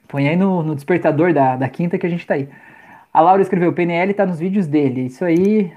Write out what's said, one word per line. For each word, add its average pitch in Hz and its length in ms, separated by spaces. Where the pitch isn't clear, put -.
Põe 143 220
aí 165 60
no, 185 280
no 156 100
despertador 165 580
da, 156 240
da 131 140
quinta 175 300
que 185 80
a - 20
gente 170 160
tá 202 80
aí. 139 160
A 156 80
Laura 185 220
escreveu, 180 280
"P 175 120
N 170 100
L 185 220
tá 202 100
nos 175 140
vídeos 190 260
dele." 139 400
Isso 127 180
aí, 185 540